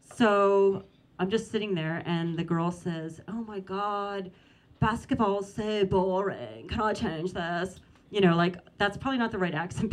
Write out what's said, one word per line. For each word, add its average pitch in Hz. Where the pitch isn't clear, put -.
So 196
I'm 185
just 220
sitting 208
there, 160
and 165
the 170
girl 170
says, 165
Oh 226
my 214
God, 202
basketball's 214
so 214
boring. 190
Can -
I 214
change 180
this? 175
You 202
know, 180
like, 170
that's 202
probably 269
not 226
the 220
right 175
accent 175